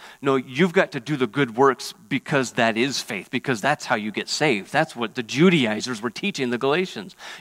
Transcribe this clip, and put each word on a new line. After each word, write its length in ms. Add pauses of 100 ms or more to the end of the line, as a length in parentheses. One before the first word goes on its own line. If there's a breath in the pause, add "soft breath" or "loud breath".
(200 loud breath)
No, 160
you've 380
got 180
to 80
do 160
the 100
good 300
works 380 (140)
because 440
that 240
is 240
faith, 300
because 300
that's 260
how 100
you 160
get 160
saved." 420
That's 240
what 200
the 80
Judaizers 800
were 80
teaching 400
the 80
Galatians. 580 (240 loud breath)